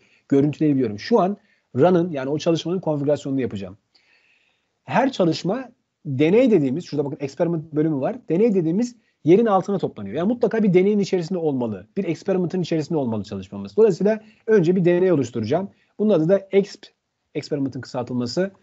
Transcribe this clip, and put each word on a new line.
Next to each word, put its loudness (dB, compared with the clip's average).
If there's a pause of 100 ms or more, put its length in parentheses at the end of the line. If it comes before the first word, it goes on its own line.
(300)
görüntüleyebiliyorum. 2
Şu 2
an 0 (380)
run'ın 4
yani -6
o -2
çalışmanın -2
konfigürasyonunu -2
yapacağım. -8 (1040)
Her 0
çalışma -2 (360)
deney 4
dediğimiz, 0
şurada -4
bakın -8
experiment -4
bölümü 0
var. -4 (120)
Deney 2
dediğimiz -2 (280)
yerin 4
altına 0
toplanıyor. -8
Yani -2
mutlaka 0
bir 4
deneyin 4
içerisinde -2
olmalı. -4 (100)
Bir -2
experiment'ın -2
içerisinde -2
olmalı -2
çalışmamız. -10
Dolayısıyla 2 (260)
önce 4
bir 2
deney 4
oluşturacağım. -2 (300)
Bunun 2
adı 2
da 2
EXP, 0 (500)
experiment'ın -6
kısaltılması. -4 (120)